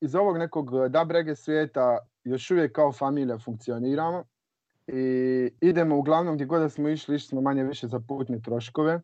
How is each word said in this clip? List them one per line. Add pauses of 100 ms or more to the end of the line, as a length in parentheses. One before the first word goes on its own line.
iz
ovog
nekog
dub
reggae
svijeta (260)
još
uvijek
kao
familija
funkcioniramo (640)
i (580)
idemo
uglavnom
gdje
god
da
smo
išli,
išli
smo
manje
više
za
putne
troškove.